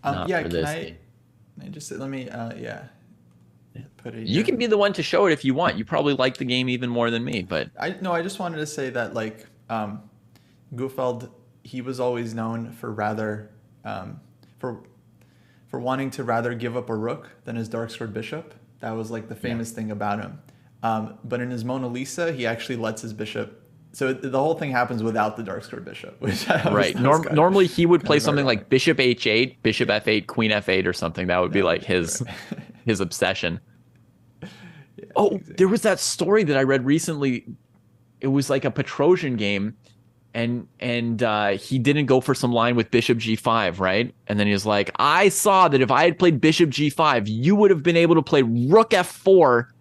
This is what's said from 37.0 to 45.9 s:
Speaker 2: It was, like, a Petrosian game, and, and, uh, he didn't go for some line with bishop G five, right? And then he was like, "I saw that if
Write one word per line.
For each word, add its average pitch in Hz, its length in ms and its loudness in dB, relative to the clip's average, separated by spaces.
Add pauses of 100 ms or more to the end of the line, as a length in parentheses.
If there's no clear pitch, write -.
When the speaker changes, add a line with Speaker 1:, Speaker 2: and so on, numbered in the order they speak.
Speaker 2:
It 131 60 -2
was, 135 220 0
like, 139 160 0
a 127 60 0
Petrosian 147 640 2
game, 104 380 0 (580)
and, 120 340 -4 (120)
and, 117 420 -2
uh, 107 360 2
he 135 200 -4
didn't 143 280 2
go 127 160 6
for 139 120 0
some 123 200 0
line 120 240 4
with 113 140 0
bishop 120 260 4
G 110 180 -2
five, 104 460 0
right? 98 340 0 (120)
And 104 120 -2
then 104 80 4
he 104 60 4
was 98 120 0
like, 101 300 2
"I 165 340 4
saw 190 380 4
that 139 140 6
if 127 100 4